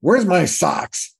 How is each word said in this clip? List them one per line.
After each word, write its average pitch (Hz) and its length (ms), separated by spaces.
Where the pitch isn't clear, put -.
Where's 226 260
my 180 180
socks? - 760